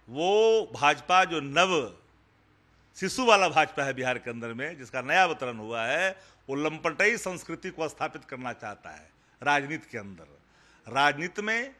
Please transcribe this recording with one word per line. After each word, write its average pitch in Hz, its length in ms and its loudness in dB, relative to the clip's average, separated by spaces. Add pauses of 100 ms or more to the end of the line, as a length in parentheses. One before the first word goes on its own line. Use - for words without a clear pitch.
वो 208 680 2
भाजपा 151 500 4
जो 165 160 -2
नव 143 580 0 (1000)
शिशु 190 280 -4
वाला 202 240 6
भाजपा 151 360 2
है 139 100 -4
बिहार 127 240 -2
के 120 120 -8
अंदर 117 220 -8
में, 143 260 -10
जिसका 131 240 -10
नया 160 220 4
अवतरण 131 320 -2
हुआ 113 280 -6
है, 180 360 -2 (280)
वो 135 80 -4
लंपटई 160 600 0
संस्कृति 180 540 -8
को 160 180 -4
स्थापित 151 360 -8
करना 127 280 -10
चाहता 104 380 -14
है 78 200 -20 (320)
राजनीति 143 480 0
के 117 80 -10
अंदर। 82 400 -16 (540)
राजनीति 143 500 0
में 233 380 -4